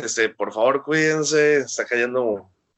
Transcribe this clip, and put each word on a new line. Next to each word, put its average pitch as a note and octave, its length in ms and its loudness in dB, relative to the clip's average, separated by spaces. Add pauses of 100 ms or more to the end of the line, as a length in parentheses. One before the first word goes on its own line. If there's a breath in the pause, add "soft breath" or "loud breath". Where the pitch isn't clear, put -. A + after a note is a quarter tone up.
este, A2 280 -2
por G2+ 220 -8
favor B2+ 300 2
cuídense, D3+ 760 2
está B2+ 280 -4
cayendo A#2+ 640 -2 (280)